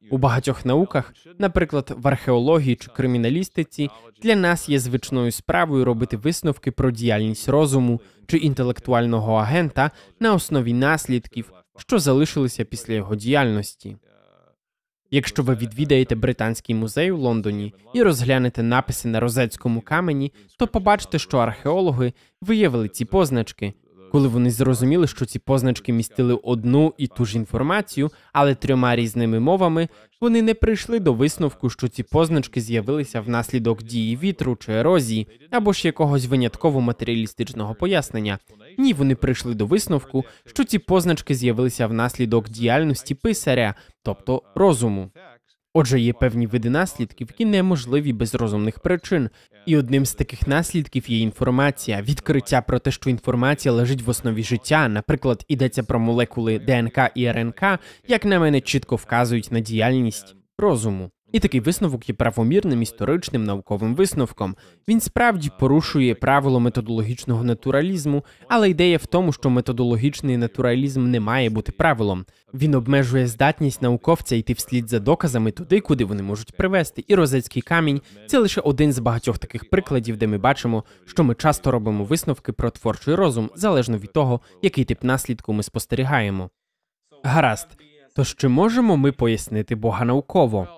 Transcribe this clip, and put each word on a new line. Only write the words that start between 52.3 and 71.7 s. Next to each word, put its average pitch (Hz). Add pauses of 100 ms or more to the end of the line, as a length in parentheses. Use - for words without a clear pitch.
про 127
те, 139
що -
інформація 127
лежить 120
в 113
основі 113
життя, 123
наприклад, 113
йдеться 131
про 117
молекули 113
Д 123
Н 120
К 123
і 123
Р 117
Н 117
К, 196 (300)
як 226
на 196
мене, 147
чітко -
вказують 117
на 117
діяльність 110 (220)
розуму. 107 (220)
І -
такий 131
висновок 143
є 110
правомірним 120
історичним 120
науковим 104
висновком. 120 (320)
Він 226
справді 202
порушує 135
правило 131
методологічного 117
натуралізму, 143 (240)
але 220
ідея 175
в -
тому, 180
що -
методологічний 123
натуралізм 123
не 120
має 117
бути 110